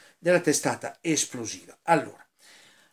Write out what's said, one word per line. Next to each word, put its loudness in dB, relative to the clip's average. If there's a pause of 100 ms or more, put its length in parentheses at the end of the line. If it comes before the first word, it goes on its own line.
(180)
della 4
testata -2
esplosiva. -6
Allora, 0 (680)